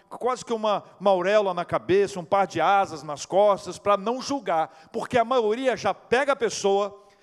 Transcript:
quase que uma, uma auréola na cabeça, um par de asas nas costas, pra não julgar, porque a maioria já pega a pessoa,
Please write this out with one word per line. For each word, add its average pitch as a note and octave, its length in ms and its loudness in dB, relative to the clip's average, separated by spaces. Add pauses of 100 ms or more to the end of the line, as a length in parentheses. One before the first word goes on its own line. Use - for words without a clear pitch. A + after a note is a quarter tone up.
quase - 360 -4
que - 80 -8
uma, G#3+ 320 -2 (160)
uma G3 100 4
auréola G3 420 2
na F3 120 -6
cabeça, F#3 560 0
um E3 40 -12
par G3 220 2
de E3 140 -6
asas E3+ 420 2
nas D3 240 -10
costas, F#3+ 540 2
pra G3+ 160 2
não A3+ 260 -6
julgar, F#3+ 720 -4
porque A#3 260 -2
a A3+ 60 4
maioria A#3 520 0
já F#3+ 160 -2
pega C4+ 420 0
a - 20 0
pessoa, G3+ 680 -2 (180)